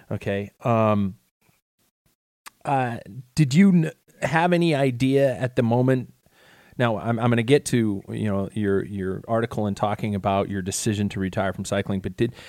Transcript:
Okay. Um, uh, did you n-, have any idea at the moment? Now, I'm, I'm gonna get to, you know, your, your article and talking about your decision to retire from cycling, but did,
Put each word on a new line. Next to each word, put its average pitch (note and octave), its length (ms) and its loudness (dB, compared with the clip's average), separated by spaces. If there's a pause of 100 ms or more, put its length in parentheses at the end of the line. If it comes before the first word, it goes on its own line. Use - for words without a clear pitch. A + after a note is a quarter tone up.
(120)
Okay. G2+ 400 -4 (100)
Um, G#2+ 540 0 (1500)
uh, B2+ 320 -2 (380)
did C#3+ 180 2
you G3 160 6
n-, E3 220 4 (300)
have E3+ 320 2
any E3+ 220 4
idea C3+ 600 2
at B2 180 -4
the B2 80 2
moment? B2+ 500 2 (640)
Now, A#2 200 0
I'm, A2 200 -2
I'm A#2+ 140 2
gonna A#2 120 4
get C#3 240 4
to, A2 420 0
you A2+ 160 -4
know, G2 280 -2
your, G2 320 0
your F#2+ 420 -6
article A2+ 380 -2
and G2+ 100 -2
talking G#2 400 -4
about G2 340 0
your G2 120 -4
decision G2+ 480 -2
to G2 100 -6
retire F#2+ 340 -2
from G2 120 -10
cycling, G2 360 -4
but F#2+ 160 -8
did, A#2+ 180 -2 (140)